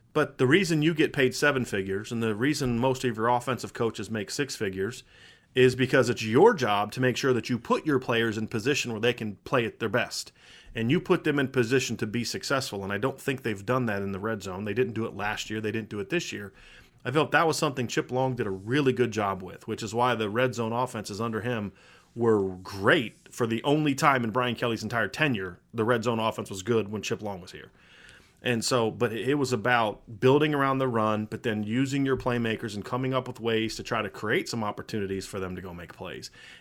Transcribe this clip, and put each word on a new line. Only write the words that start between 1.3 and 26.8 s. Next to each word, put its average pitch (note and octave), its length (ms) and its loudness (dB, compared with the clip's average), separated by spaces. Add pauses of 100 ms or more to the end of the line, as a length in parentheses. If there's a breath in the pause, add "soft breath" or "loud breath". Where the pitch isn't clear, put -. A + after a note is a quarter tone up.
seven C#3 300 2
figures G2 480 -4
and A#2 100 -2
the A2 120 0
reason B2+ 440 0
most C3 260 0
of A#2+ 120 -2
your A2 120 0
offensive A#2+ 440 0
coaches A2 380 -4
make G#2+ 200 -4
six C#3 260 -4
figures G2 460 -4 (520 loud breath)
is B2+ 200 8
because B2+ 340 4
it's A#2+ 140 -2
your C#3 320 8
job G#2+ 380 0
to B2+ 80 -6
make B2+ 160 2
sure C3+ 160 2
that A2+ 180 0
you A#2+ 80 0
put - 280 -2
your C#3+ 120 2
players A2+ 400 0
in A2 80 -2
position A#2+ 460 -2
where G#2+ 80 -6
they A#2+ 120 4
can A2 220 -6 (100)
play B2+ 200 2
at G#2 160 -6
their A#2 80 0
best. - 420 -2 (460 loud breath)
And A2+ 160 0
you F3 80 4
put F3 240 0
them D3 160 2
in C3 80 0
position B2+ 480 2
to A2 100 -4
be A2 160 -4
successful. G#2+ 640 -4
And G2 80 -4
I G2+ 60 -2
don't C3 220 -2
think C3 220 -4
they've G2+ 240 -6
done B2 200 0
that G2 160 -2
in G2 100 -4
the F#2+ 80 -6
red G#2+ 240 -4
zone. G2 200 -8
They G2+ 100 -4
didn't A#2+ 180 0
do A2 140 -4
it - 100 -10
last G#2 340 -6
year. A2 100 -4
They G#2+ 120 -4
didn't A2 160 -6
do G#2 100 -8
it G2 120 -8
this E3+ 220 -4
year. G#2 200 -12 (520 loud breath)
I B2 60 -4
felt C#3+ 220 2
that D#3+ 160 4
was D3+ 100 0
something C3 300 0
Chip - 240 -4
Long C3 240 0
did A#2+ 100 -2
a G2+ 40 -2
really A#2+ 420 2
good A#2 180 2
job G2+ 320 -2
with, F2+ 240 -14
which G#2+ 160 -6
is G#2 100 -6
why A#2+ 220 2
the A2 160 -2
red A#2+ 240 2
zone A2+ 180 -2
offenses A2+ 480 -4
under A2+ 200 -2
him G#2+ 320 -4 (420 loud breath)
were A2 360 4 (120)
great. G#2+ 540 2 (160)
For A#2+ 160 0
the A2+ 160 -2
only D3 320 2
time C#3 260 4
in A2+ 80 -2
Brian B2 240 0
Kelly's A2+ 300 -2
entire G#2+ 240 0
tenure, G2 500 -2 (160)
the A2+ 100 0
red A#2 200 2
zone A2+ 160 0
offense A2 300 -2
was F#2+ 120 -8
good G#2+ 300 0